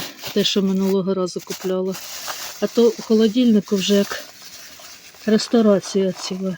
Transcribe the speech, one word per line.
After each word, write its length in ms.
те, 100
що 180
минулого 520
разу 320
купляла. 500
А 60
то 220
в 120
холодильнику 720
вже 200
як 280
ресторація 840
ціла. 460